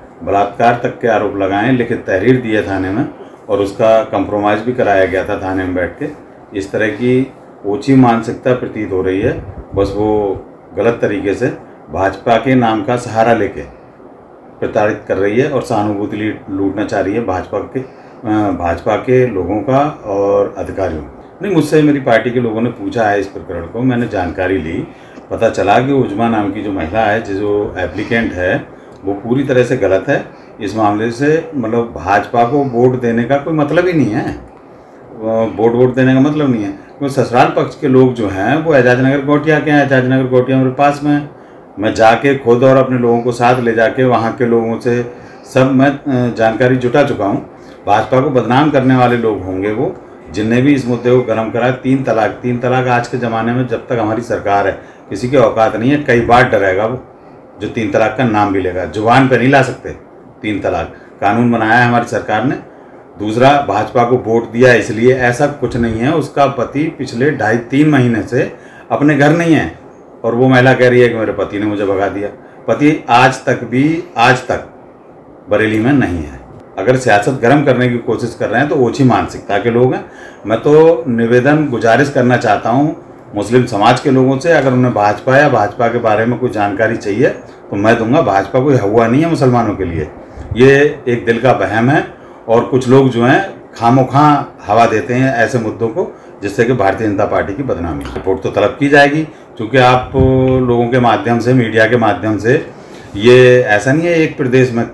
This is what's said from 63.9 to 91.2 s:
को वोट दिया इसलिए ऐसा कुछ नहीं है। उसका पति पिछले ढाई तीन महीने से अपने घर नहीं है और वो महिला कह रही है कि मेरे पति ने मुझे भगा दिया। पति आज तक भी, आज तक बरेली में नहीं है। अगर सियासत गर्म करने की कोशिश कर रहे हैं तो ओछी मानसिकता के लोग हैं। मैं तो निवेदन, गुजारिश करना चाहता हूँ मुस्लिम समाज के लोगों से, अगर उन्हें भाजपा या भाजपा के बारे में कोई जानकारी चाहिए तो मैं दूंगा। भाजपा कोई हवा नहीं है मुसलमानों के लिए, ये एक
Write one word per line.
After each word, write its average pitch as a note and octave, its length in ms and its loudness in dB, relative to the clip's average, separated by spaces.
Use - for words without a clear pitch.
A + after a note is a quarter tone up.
को B2 120 2
वोट A2+ 360 -2
दिया B2 220 6
इसलिए A2+ 400 2
ऐसा B2 320 0
कुछ - 300 -6
नहीं A#2 220 -2
है। B2 160 0
उसका C#3 320 0
पति B2 380 -4
पिछले B2+ 320 -2
ढाई A2 260 -2
तीन D3 180 2
महीने B2 340 2
से D#3 300 -4
अपने C#3+ 260 2
घर D3 200 4
नहीं E3+ 180 2
है F2 240 -2
और A2+ 100 -2
वो B2+ 140 2
महिला B2+ 260 6
कह B2 140 4
रही B2 120 6
है A#2+ 80 6
कि A2 60 -2
मेरे G#2+ 180 -2
पति F#2+ 260 -6
ने G#2 80 -2
मुझे G2+ 200 -2
भगा G2 220 -2
दिया। G2+ 200 -6
पति D3 400 0
आज B2+ 360 2
तक B2 200 -2
भी, D3 400 -2
आज B2 300 2
तक - 220 -6
बरेली G#2+ 280 0
में A#2 140 2
नहीं F2+ 300 0
है। D2 180 -16
अगर A2+ 180 2
सियासत B2 460 0
गर्म C#3 220 4
करने B2 240 2
की A#2+ 100 -2
कोशिश A#2 420 -4
कर A2 80 -2
रहे A2+ 120 0
हैं D3 100 0
तो E3 60 0
ओछी A#2+ 280 2
मानसिकता G2+ 540 0
के A2+ 120 -2
लोग B2 240 2
हैं। G3 100 -8
मैं A2 120 0
तो D#3+ 500 4
निवेदन, B2 600 2
गुजारिश A#2 420 2
करना B2 260 2
चाहता A2 340 0
हूँ C#3+ 260 0
मुस्लिम A2 320 2
समाज A#2 340 2
के D3 100 0
लोगों C3 280 2
से, E3+ 140 0
अगर C3+ 200 2
उन्हें B2 220 2
भाजपा G#2 440 0
या D3 100 4
भाजपा A#2 400 0
के A2+ 100 -2
बारे A2 280 0
में B2 120 -2
कोई B2 120 -2
जानकारी G#2+ 460 -2
चाहिए G#2+ 320 0
तो - 480 -10
मैं A2 220 4
दूंगा। A#2 240 2
भाजपा G2 380 0
कोई C#3 160 2
हवा A2 300 2
नहीं B2+ 160 2
है E3+ 80 0
मुसलमानों A#2+ 440 2
के F2+ 100 -6
लिए, D#2+ 240 -6
ये B2+ 140 6
एक A#2 180 -2